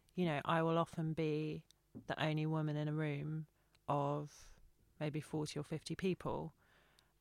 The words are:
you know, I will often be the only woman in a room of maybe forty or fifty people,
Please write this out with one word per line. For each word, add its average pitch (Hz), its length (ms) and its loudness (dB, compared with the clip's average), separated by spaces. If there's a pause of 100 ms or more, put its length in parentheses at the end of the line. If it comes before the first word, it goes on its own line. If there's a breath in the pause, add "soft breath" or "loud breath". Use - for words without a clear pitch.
(160)
you 180 100 2
know, 147 180 2
I 165 200 4
will 165 140 4
often 160 360 0
be 156 500 0 (440)
the - 140 -2
only 156 240 2
woman 156 300 0
in 151 140 0
a 151 40 -2
room 151 520 -2 (420)
of 147 460 0 (680)
maybe 151 220 -2
forty 151 360 -4
or 147 60 -4
fifty 160 320 -6
people, 160 580 -2 (680)